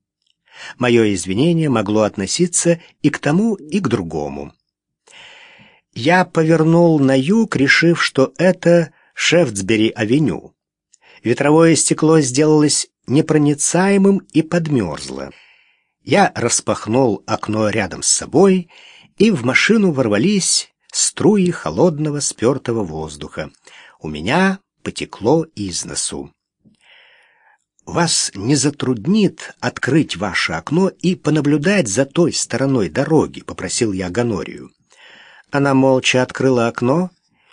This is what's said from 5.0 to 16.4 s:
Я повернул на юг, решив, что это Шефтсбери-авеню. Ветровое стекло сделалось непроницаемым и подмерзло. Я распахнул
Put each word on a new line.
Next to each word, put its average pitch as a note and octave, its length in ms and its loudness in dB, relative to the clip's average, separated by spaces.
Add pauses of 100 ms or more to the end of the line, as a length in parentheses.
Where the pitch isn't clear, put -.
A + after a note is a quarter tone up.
Я E3 320 2
повернул E3 760 4
на C3+ 200 4
юг, G#3 380 0
решив, D#3+ 460 2
что - 360 0
это E3+ 540 2 (220)
Шефтсбери-авеню. A2 1400 0 (720)
Ветровое D3+ 520 4
стекло D#3 440 2
сделалось D3+ 680 2 (180)
непроницаемым D#3+ 1120 2 (140)
и D#3 100 2
подмерзло. F2 880 -4 (720)
Я F3+ 320 2
распахнул A2+ 920 -2